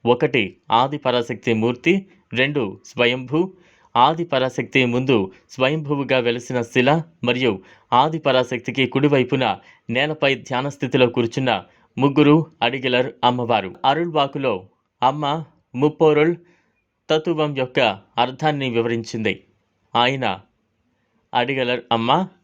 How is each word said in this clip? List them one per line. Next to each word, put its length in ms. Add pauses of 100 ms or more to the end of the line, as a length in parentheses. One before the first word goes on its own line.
ఒకటి 500 (260)
ఆదిపరాశక్తి 680
మూర్తి, 540 (260)
రెండు 540
స్వయంభూ, 640 (440)
ఆదిపరాశక్తి 880
ముందు 480 (220)
స్వయంభువుగా 720
వెలసిన 360
శిల 400 (220)
మరియు 280 (400)
ఆదిపరాశక్తికి 960
కుడివైపున 720 (360)
నేలపై 400
ధ్యాన 340
స్థితిలో 380 (100)
కూర్చున్న 480 (340)
ముగ్గురు 380 (300)
అడిగలర్ 420 (200)
అమ్మవారు. 420 (140)
అరుళ్వాకులో 680 (560)
అమ్మ 360 (300)
ముప్పోరుల్ 600 (760)
తత్వం 520
యొక్క 180 (440)
అర్థాన్ని 460
వివరించింది. 640 (600)
ఆయన 460 (920)
అడిగలర్ 460 (120)
అమ్మ 360 (160)